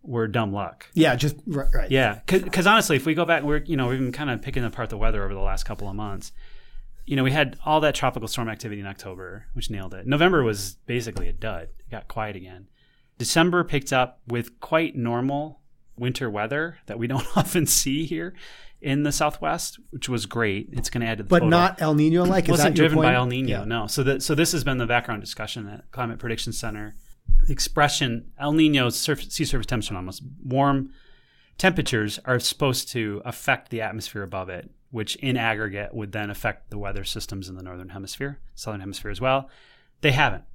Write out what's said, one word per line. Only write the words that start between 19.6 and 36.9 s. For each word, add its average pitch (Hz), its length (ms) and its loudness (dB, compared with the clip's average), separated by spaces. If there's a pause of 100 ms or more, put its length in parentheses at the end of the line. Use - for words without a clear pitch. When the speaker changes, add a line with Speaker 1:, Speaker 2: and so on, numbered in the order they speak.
Speaker 1:
which - 180 -10
was 117 180 -2
great. 104 460 -2
It's 123 180 -4
gonna 117 160 -4
add 113 120 -2
to 110 80 -8
the - 20 -8
Speaker 2:
But 175 120 6
Speaker 1:
total. 165 100 4
Speaker 2:
not 175 320 4
El 156 140 2
Niño-like? 175 500 4
Speaker 1:
It - 20 2
Speaker 2:
Is - 40 4
Speaker 1:
wasn't 151 240 4
Speaker 2:
that 165 60 4
your 160 60 8
Speaker 1:
driven 156 160 4
by 127 100 6
Speaker 2:
point? 123 40 4
Speaker 1:
El 123 100 2
Niño, 123 220 -2
Speaker 2:
Yeah. 110 160 -2
Speaker 1:
no. 110 220 -2
So 135 160 -2
that, 135 200 2
so 156 100 0
this 160 200 2
has 135 100 0
been 131 140 0
the 120 100 0
background 120 320 0
discussion 107 480 -10
at 107 240 -16
Climate 113 260 -6
Prediction 113 360 -4
Center. 107 420 -8 (500)
The - 60 6
expression, 131 880 2
El 147 140 0
Niño 147 360 6
surf-, - 400 -2
sea - 140 -2
surface 110 240 0
temperature 110 260 -2
anomalous, 92 280 -8 (240)
warm 135 460 4 (680)
temperatures 123 680 0
are 123 160 0
supposed - 540 -2
to 107 320 -4
affect - 440 -2
the 113 120 -6
atmosphere 107 420 -6
above 92 240 -8
it, 90 240 -12 (200)
which 110 260 -4
in 127 200 -2
aggregate 107 560 -2
would 104 180 -8
then 104 180 -6
affect - 400 -6
the 104 80 -8
weather 101 260 -6